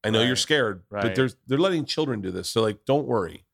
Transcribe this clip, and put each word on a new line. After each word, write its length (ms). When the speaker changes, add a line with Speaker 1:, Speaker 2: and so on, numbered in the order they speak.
Speaker 1:
I 80
know 100
you're 80
Speaker 2:
Right. 80
Speaker 1:
scared, 520
but 140
Speaker 2:
Right. 120
Speaker 1:
there's, 200
they're 120
letting 260
children 360
do 100
this. 180
So, 120
like, 240
don't 220
worry. 460